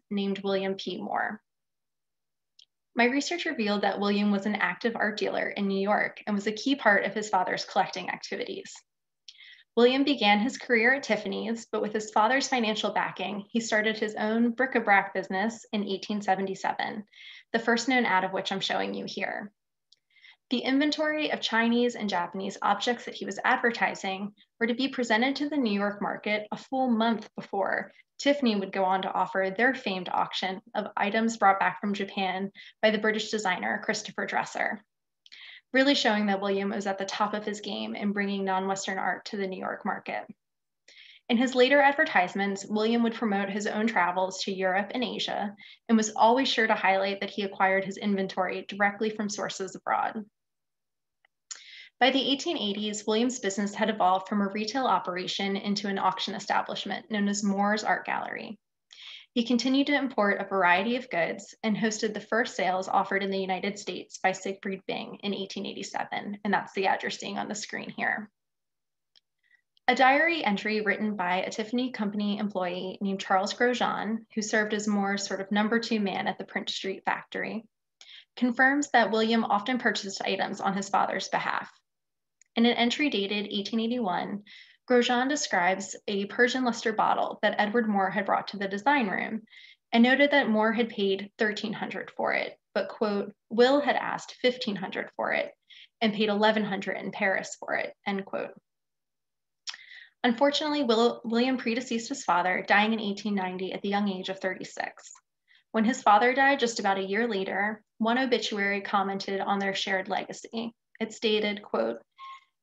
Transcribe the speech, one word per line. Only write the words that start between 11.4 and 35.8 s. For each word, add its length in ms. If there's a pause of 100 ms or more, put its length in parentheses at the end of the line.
but 100
with 120
his 180
father's 380
financial 420
backing, 580
he 120
started 360
his 200
own 340
bric-a-brac 640
business 580
in 120
eighteen 360
seventy-seven, 840 (480)
the 80
first 280
known 160
ad 200
of 80
which 180
I'm 80
showing 340
you 140
here. 460 (960)
The 80
inventory 720
of 100
Chinese 540
and 160
Japanese 500
objects 440
that 100
he 100
was 200
advertising 880 (260)
were 80
to 80
be 140
presented 480
to 120
the 80
New 160
York 300
market 480
a 60
full 340
month 460
before 560 (260)
Tiffany 380
would 160
go 120
on 180
to 100
offer 440
their 180
famed 380
auction 480 (140)
of 220
items 400
brought 240
back 200
from 140
Japan 560 (320)
by 80
the 80
British 320
designer 540
Christopher 420
Dresser, 560 (880)
really 220